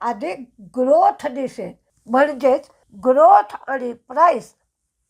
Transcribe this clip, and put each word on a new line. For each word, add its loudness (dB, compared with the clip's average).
अधिक -8
ग्रोथ 0
दिसेल. -10
म्हणजेच 0
ग्रोथ 4
आणि -8
प्राईस 0